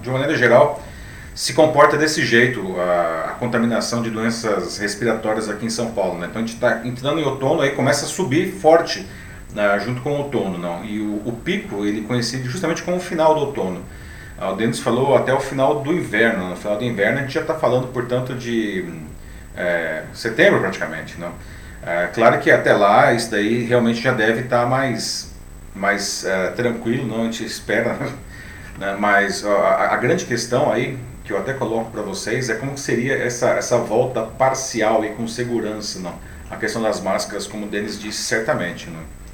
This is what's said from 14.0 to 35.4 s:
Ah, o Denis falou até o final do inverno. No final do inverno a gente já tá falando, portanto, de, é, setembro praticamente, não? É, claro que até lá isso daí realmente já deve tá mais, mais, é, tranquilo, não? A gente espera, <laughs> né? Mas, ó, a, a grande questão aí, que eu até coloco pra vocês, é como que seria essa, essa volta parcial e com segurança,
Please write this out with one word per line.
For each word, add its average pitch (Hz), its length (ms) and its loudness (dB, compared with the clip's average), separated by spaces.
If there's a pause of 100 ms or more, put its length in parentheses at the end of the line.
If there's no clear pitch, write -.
Ah, 95 140 -2
o 98 60 -4
Denis 117 220 0
falou 127 360 4
até 127 180 2
o 135 60 4
final 139 420 2
do 147 120 0
inverno. 107 560 2
No 87 80 -6
final 104 200 -2
do - 60 -4
inverno 117 360 0
a - 20 -2
gente 123 120 -4
já 156 100 0
tá 160 100 -2
falando, 127 340 2
portanto, 127 460 -2
de, 110 520 -2 (720)
é, 85 460 -2 (100)
setembro 131 460 4
praticamente, 80 600 -4
não? 85 120 -8 (540)
É, 85 280 0
claro 113 260 6
que - 100 2
até 131 240 6
lá 107 400 6
isso 117 160 -2
daí 110 340 2
realmente 117 380 2
já 131 100 2
deve 113 320 2
tá 120 220 2
mais, 127 680 -2 (420)
mais, 98 520 -2
é, 92 220 0
tranquilo, 117 600 0
não? 113 140 -2
A - 40 0
gente 113 200 -4
espera, 113 500 -2 (440)
<laughs> - 400 -16
né? 98 200 -4
Mas, 101 460 2
ó, 101 100 4
a, 98 380 4
a 110 40 4
grande 127 280 0
questão 127 460 0
aí, 127 260 -2 (260)
que - 80 -10
eu 98 60 0
até 131 160 -4
coloco 113 380 -4
pra 107 100 -6
vocês, 107 480 -4
é 110 60 -2
como 135 180 -4
que - 60 -8
seria 131 360 0
essa, 120 360 0
essa - 260 2
volta 110 460 0
parcial 113 800 2
e 104 40 -2
com 113 180 -6
segurança, 110 720 -4